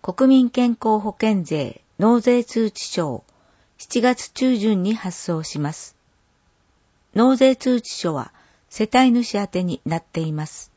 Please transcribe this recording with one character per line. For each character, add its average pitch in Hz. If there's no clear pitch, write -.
国 262
民 262
健 247
康 220
保 202
険 214
税 147
納 226
税 247
通 226
知 -
書 160
を 120
七 -
月 240
中 254
旬 202
に 202
発 190
送 165
し -
ま 147
す。 -
納 254
税 262
通 247
知 -
書 165
は 127
世 214
帯 254
主 233
宛 202
て 185
に 175
な 165
っ 165
て -
い 160
ま 151
す。 -